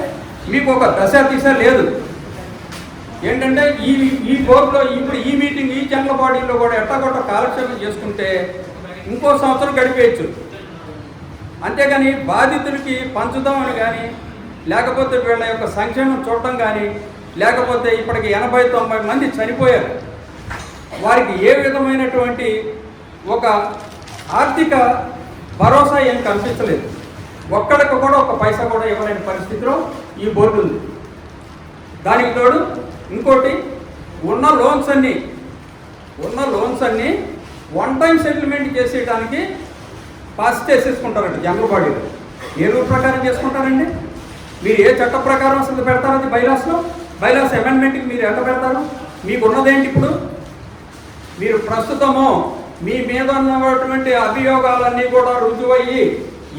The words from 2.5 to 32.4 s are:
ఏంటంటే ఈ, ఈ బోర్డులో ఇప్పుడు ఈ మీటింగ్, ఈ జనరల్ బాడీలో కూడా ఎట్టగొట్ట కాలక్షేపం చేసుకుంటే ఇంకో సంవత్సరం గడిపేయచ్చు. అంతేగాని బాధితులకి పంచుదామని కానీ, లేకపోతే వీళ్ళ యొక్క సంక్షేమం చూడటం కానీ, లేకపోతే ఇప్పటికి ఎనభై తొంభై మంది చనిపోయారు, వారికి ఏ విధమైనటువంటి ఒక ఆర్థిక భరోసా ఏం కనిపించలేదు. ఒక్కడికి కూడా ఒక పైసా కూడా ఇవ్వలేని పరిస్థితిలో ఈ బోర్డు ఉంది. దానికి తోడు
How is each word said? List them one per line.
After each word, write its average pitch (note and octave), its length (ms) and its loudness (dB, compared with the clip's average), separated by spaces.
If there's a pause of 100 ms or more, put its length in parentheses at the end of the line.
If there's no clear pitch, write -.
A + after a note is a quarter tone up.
ఏంటంటే C4 340 2 (240)
ఈ, C#4 40 6 (400)
ఈ C4+ 40 4 (100)
బోర్డులో C#4 340 6 (200)
ఇప్పుడు - 180 -2 (120)
ఈ C#4+ 120 2
మీటింగ్, C#4 380 -2
ఈ - 20 -2 (100)
జనరల్ C4+ 300 0
బాడీలో B3+ 400 0
కూడా A#3 180 2
ఎట్టగొట్ట C4 400 -2 (120)
కాలక్షేపం B3 520 -2
చేసుకుంటే G3+ 460 -6 (840)
ఇంకో C#4 320 2
సంవత్సరం C4+ 360 0
గడిపేయచ్చు. B3 460 2 (1400)
అంతేగాని C#4 420 4 (220)
బాధితులకి C4+ 640 0 (220)
పంచుదామని B3+ 640 -2
కానీ, A3+ 220 -2 (680)
లేకపోతే B3+ 420 0 (100)
వీళ్ళ A3+ 160 2 (100)
యొక్క A3 160 -4 (100)
సంక్షేమం B3 400 0 (100)
చూడటం A#3+ 360 -2
కానీ, G#3+ 240 -2 (560)
లేకపోతే A#3+ 440 2 (120)
ఇప్పటికి A3 280 -2 (120)
ఎనభై B3 240 2 (100)
తొంభై A3+ 260 0 (120)
మంది C#4 140 0 (120)
చనిపోయారు, A#3+ 540 2 (1120)
వారికి A#3+ 280 4 (160)
ఏ C4 40 10 (100)
విధమైనటువంటి B3+ 840 0 (880)
ఒక A#3+ 120 0 (920)
ఆర్థిక C#4+ 360 2 (840)
భరోసా C#4 380 6 (120)
ఏం B3 160 0
కనిపించలేదు. G3+ 580 -2 (760)
ఒక్కడికి C#4 440 4
కూడా C#4 200 4
ఒక - 200 0
పైసా G#3+ 220 0 (100)
కూడా A3 180 0
ఇవ్వలేని G3+ 360 -2
పరిస్థితిలో G#3+ 460 -2 (480)
ఈ G#3+ 40 -2 (100)
బోర్డు G#3 260 4
ఉంది. D#3 160 -2 (1300)
దానికి A#3+ 300 2
తోడు B3+ 240 4 (540)